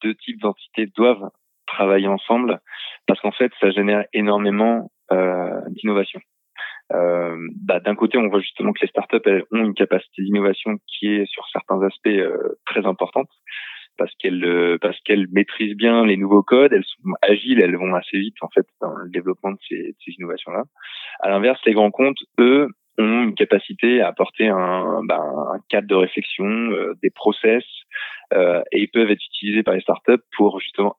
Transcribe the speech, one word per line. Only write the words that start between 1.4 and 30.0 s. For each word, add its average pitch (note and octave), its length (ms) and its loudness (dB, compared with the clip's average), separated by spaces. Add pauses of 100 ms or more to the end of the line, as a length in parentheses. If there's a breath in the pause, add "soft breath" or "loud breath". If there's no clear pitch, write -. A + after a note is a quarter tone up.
travailler G2 420 2
ensemble A2 520 -2 (460 loud breath)
parce - 140 0
qu'en G#2 100 -4
fait, B2 300 0
ça G2+ 100 4
génère G2+ 420 0
énormément, G#2 800 0 (220)
euh, F#2 560 -2
d'innovation. G2 520 -4 (720 loud breath)
Euh, F2 440 0 (260)
bah, F#2+ 180 0
d'un G#2 140 -2
côté, A2 240 0
on A2+ 100 2
voit G2 120 0
justement G#2 320 -4
que - 100 -12
les G2+ 60 2
startups, - 360 -2
elles G2 280 4
ont A2+ 120 0
une G#2 100 -2
capacité - 480 -2
d'innovation G2+ 640 0
qui - 280 -8
est, G2+ 120 0
sur - 260 -12
certains - 300 -4
aspects, G2 260 0
euh, - 580 0
très G#2+ 200 -2
importante C#3 420 -2 (680 loud breath)
parce F2 220 -4
qu'elles, F#2 240 -2
euh, F2 360 2
parce F2+ 200 -4
qu'elles G2+ 320 0
maîtrisent G#2 440 0
bien A#2 300 4
les G2+ 100 2
nouveaux G2 280 4
codes, C3 280 6
elles F#2+ 120 4
sont - 260 -10 (100)
agiles, A2 400 2
elles F2+ 160 2
vont F#2 180 -4
assez F2+ 220 -4
vite, G2+ 260 -4
en E2+ 60 -8
fait, - 160 2 (160)
dans F2 140 -6
le F2+ 160 -14
développement F#2 400 -6
de G2 80 -10 (100)
ces, - 60 -10
de F2 300 -10
ces F2 80 -14
innovations-là. F2 500 -8 (560 loud breath)
À G2 120 -2
l'inverse, G#2+ 360 2
les A2+ 60 6
grands G#2 180 4
comptes, C3+ 300 0 (180)
eux, B2+ 300 6 (300)
ont A2 260 2
une G#2+ 100 0
capacité G#2+ 680 0
à F2+ 80 2
apporter F#2+ 400 0
un, F#2 560 0
bah, E2+ 160 0
un D2+ 380 -4 (100)
cadre G2+ 200 0
de G2+ 80 2
réflexion, F#2+ 500 0
euh, G2+ 560 -2
des - 80 0
process, - 540 2 (680 loud breath)
euh, F2 380 2
et G#2 120 0
ils G#2 60 -2
peuvent A#2 220 2
être G#2 140 -2 (100)
utilisés G#2 300 -2
par F#2+ 100 2
les F#2+ 60 -2
startups A#2+ 420 2 (140)